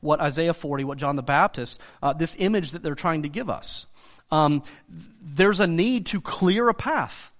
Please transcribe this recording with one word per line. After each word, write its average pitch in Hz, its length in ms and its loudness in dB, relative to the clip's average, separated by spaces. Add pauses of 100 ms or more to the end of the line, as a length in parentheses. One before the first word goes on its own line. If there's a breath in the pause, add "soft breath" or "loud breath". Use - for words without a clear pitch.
what 151 180 2
Isaiah 160 360 0
forty, 139 280 -4
what 139 140 -6
John 143 180 -2
the 135 60 -2
Baptist, 139 580 0 (220 loud breath)
uh, 139 120 0
this 165 260 -4
image 185 320 0
that 170 100 -12
they're 147 140 -4
trying 160 260 -2
to 147 80 -6
give 190 220 -6
us. - 340 -8 (460 soft breath)
Um, 147 320 4 (580 loud breath)
there's 180 380 4
a 202 80 4
need 190 400 0
to 196 140 -4
clear 202 460 2
a 226 60 4
path. - 680 -4